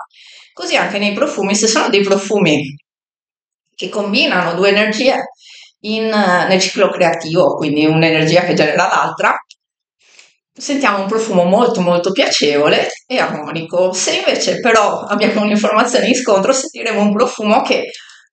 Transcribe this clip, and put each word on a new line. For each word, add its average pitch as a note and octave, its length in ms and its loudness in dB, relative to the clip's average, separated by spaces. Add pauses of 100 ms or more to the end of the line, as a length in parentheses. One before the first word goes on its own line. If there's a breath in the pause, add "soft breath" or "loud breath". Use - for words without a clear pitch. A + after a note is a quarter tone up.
(520 loud breath)
Così E4+ 240 -4
anche G3 220 -2
nei G3+ 140 -2
profumi, G3 420 -4
se G#3+ 120 0
sono - 220 0
dei G3+ 140 2
profumi F3+ 760 0 (960)
che F#3 140 -10
combinano G3+ 680 -2
due F#3+ 140 2
energie G#3+ 460 2 (680 loud breath)
in, A3 280 -4
nel F#3 520 0
ciclo F#3+ 300 0
creativo, D#3 680 0
quindi D3+ 300 0
un'energia D#3+ 560 2
che F3 120 -2
genera E3 320 2
l'altra, F#3 480 -2 (1200 soft breath)
sentiamo A3 480 -2
un G3 60 -4
profumo G3+ 380 0
molto, G3+ 360 2
molto F3 320 2
piacevole D3 760 2 (180)
e B3+ 120 -4
armonico. E3 760 -2
Se D#4+ 240 -2
invece G3+ 440 -2
però A3 400 2
abbiamo G#3 400 -2
un'informazione G#3+ 680 2
in B3+ 60 2
scontro, G#3+ 380 2
sentiremo A3+ 480 -4
un G#3 140 2
profumo A#3 480 0
che, - 240 -2 (460 loud breath)